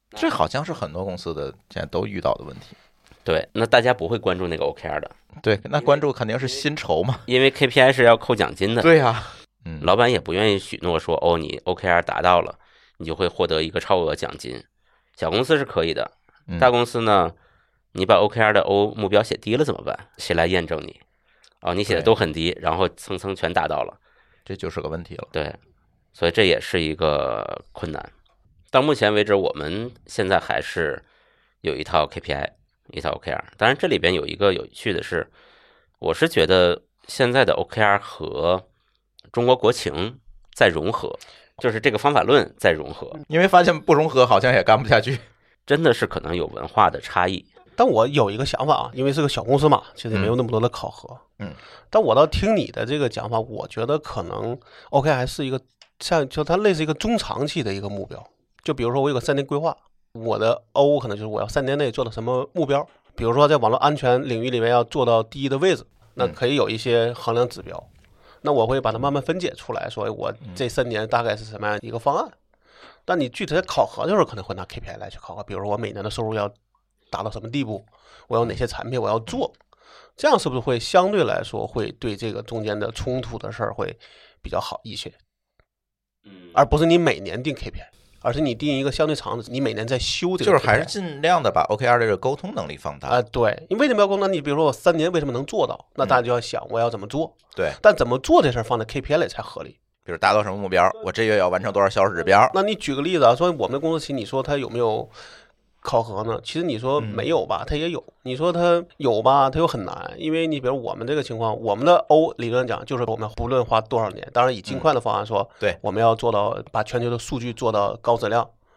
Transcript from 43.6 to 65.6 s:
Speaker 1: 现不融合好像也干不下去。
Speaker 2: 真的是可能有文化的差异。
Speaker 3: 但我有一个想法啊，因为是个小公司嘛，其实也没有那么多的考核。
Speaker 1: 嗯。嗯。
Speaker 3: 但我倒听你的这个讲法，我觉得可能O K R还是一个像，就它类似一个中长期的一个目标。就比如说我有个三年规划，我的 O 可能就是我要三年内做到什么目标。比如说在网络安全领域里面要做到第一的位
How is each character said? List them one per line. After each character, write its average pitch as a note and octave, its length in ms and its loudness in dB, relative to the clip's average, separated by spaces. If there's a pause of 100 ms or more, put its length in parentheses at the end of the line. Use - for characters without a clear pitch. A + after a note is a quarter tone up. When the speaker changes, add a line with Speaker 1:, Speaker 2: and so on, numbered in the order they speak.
Speaker 1:
现 E3+ 160 2
不 - 140 4
融 D#3 160 4
合 C3 160 6
好 A2+ 140 4
像 B2+ 120 2
也 A#2+ 120 4
干 A2+ 180 6
不 A2 80 -6
下 A#2 100 6
去。 B2 200 -4 (460)
Speaker 2:
真 D3+ 180 2
的 C3 100 6
是 - 140 0
可 - 140 -6
能 E2 140 -6
有 D#2+ 120 -2
文 C2+ 200 -12
化 G2 220 4
的 C#2 100 -4
差 F2+ 280 0
异。 - 180 -6 (300)
Speaker 3:
但 B3 120 4
我 A#2+ 200 4
有 C#3 220 2
一 G2+ 60 -6
个 C3+ 100 -4
想 - 220 -4
法 D3 80 4
啊， A#2+ 180 -4
因 C3 120 -4
为 C#3 80 2
是 D#3 80 0
个 C#3+ 80 2
小 - 140 -4
公 C3+ 140 4
司 D3 120 4
嘛， - 140 4 (120)
其 - 140 -10
实 A2 60 -2
也 - 20 0
没 F#2+ 100 0
有 A#2 80 2
那 B2+ 60 0
么 A2+ 80 -4
多 A2 100 0
的 A#2+ 80 2
考 - 220 -6
核。 - 200 -18 (280)
Speaker 1:
嗯。 F#2+ 120 -12
嗯。 - 40 -16 (380)
Speaker 3:
但 A3 100 4
我 A#2+ 140 4
倒 D3 100 8
听 G3 300 0
你 D3+ 160 -2
的 A2+ 140 -6
这 C#3 120 -4
个 C#3 100 0
讲 A#2 220 -6
法， A#2 100 -2
我 A2 280 -8
觉 A2 180 -6
得 D3+ 140 0
可 G#2+ 240 -8
能 G#2 360 -6 (300)
O C#3 100 2
K D3 120 2
R C#3 40 2
还 B2 120 -2
是 - 180 -6
一 C3 60 -4
个 C3 100 -6 (380)
像， D#3 280 0
就 D3+ 160 -4
它 E3+ 140 2
类 G#3 160 2
似 D#3 80 -2
一 D#3+ 60 0
个 D#3 60 -2
中 A3 240 -2
长 - 280 -4
期 - 160 -4
的 G#2+ 100 -2
一 G2 80 -6
个 G2+ 80 -8
目 G2+ 200 -8
标。 - 200 -18 (360)
就 D#3 100 -2
比 C3 100 -4
如 A#2+ 100 0
说 C3+ 80 2
我 C#3+ 80 2
有 C#3 40 -2
个 B2 60 -2
三 C#3 160 0
年 C#3 100 -2
规 C#3+ 120 -4
划， D#3 180 -2 (380)
我 A2+ 260 -4
的 A2+ 320 0
O C#3+ 260 4
可 A#2 120 -4
能 G#2 80 -6
就 G#2+ 60 -10
是 A2 40 -8
我 G#2+ 140 -4
要 G#2 60 -4
三 C3+ 180 -2
年 C#3 120 0
内 C#3 140 0
做 B2+ 140 -2
到 A2+ 40 -8
什 A2+ 140 -8
么 B2+ 300 -2
目 E3 120 0
标。 C#3 220 -2 (260)
比 A2+ 120 -6
如 A#2 80 2
说 D3 120 6
在 D3 120 4
网 A2 120 2
络 B2+ 80 2
安 D3+ 160 4
全 C3 320 2
领 A#2 160 -4
域 B2+ 80 -4
里 B2 100 -2
面 A2+ 100 2
要 B2+ 160 4
做 C3 200 0
到 A2+ 160 4
第 A2 200 -8
一 C#3 80 -2
的 C3+ 80 0
位 E3+ 180 2